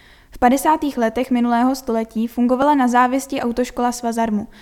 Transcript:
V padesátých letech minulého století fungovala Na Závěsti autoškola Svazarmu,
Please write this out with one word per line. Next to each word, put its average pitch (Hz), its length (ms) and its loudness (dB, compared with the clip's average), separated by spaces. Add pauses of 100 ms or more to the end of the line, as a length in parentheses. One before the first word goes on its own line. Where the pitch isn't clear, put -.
(320)
V - 60 -18
padesátých 285 600 2
letech 233 340 -2
minulého 240 440 2
století 226 520 -4
fungovala 254 480 2
Na 262 120 2
Závěsti 247 540 0
autoškola 240 500 -2
Svazarmu, 226 560 -4 (140)